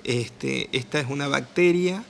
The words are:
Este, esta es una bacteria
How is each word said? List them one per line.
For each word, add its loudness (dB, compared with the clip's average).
Este, -2
esta -2
es -2
una -2
bacteria 2